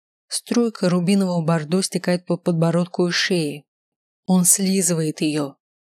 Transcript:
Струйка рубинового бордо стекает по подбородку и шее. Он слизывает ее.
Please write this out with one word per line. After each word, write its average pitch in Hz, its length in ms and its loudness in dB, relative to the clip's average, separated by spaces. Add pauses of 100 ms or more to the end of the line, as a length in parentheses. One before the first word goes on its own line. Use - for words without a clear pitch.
(280)
Струйка 226 640 -2
рубинового 180 540 2
бордо 160 380 0
стекает 180 440 -2
по 175 120 -2
подбородку 170 680 0
и 175 40 -4
шее. 151 540 -2 (600)
Он 185 200 4
слизывает 180 760 0
ее. 151 340 -2 (400)